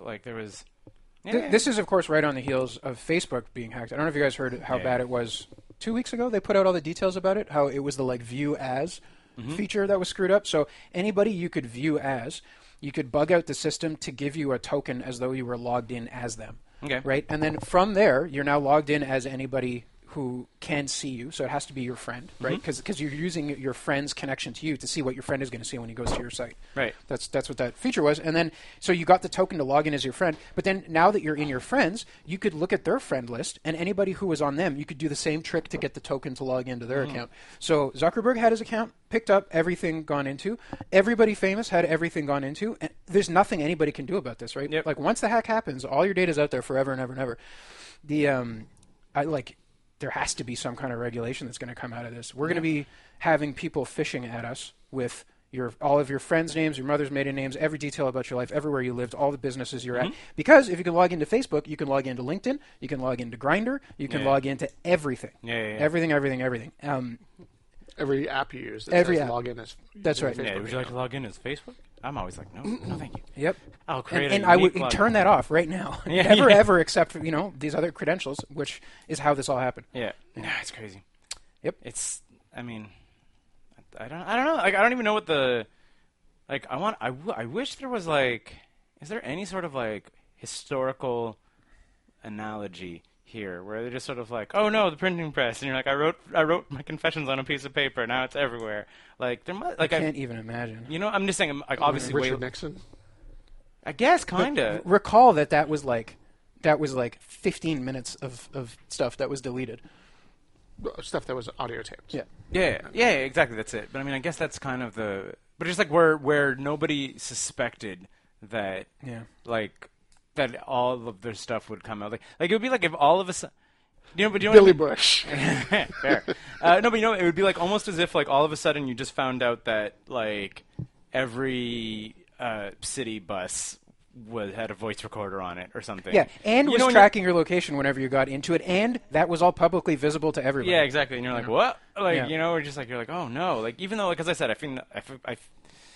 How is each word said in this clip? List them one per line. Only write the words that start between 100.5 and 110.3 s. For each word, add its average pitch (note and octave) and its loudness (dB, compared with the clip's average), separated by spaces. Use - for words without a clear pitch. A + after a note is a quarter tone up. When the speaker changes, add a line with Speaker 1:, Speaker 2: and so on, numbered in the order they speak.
Speaker 1:
you D#3 -6
know, G#3 -2
I'm G3 0
just G3 -2
saying, D3 -2
like, C3+ -2
obviously, C#3+ 2
Speaker 3:
Richard C3 2
Speaker 1:
way B2+ -4
Speaker 3:
Nixon. - -10
Speaker 1:
I D#3+ -8
guess, C#4 4
Speaker 2:
But F#3 0
Speaker 1:
kinda. G#3 2
Speaker 2:
r-, A2 -6
recall G#3 8
that D3+ 4
that D3+ 4
was, D3+ -2
like, A#2+ -4
that D3+ 4
was, C#3+ -2
like, A#2+ -2
fifteen D#3+ -4
minutes C3 -8
of, B2+ -12
of B2+ -10
stuff - -2
that C#3 -2
was C#3 -6
deleted. B2 -8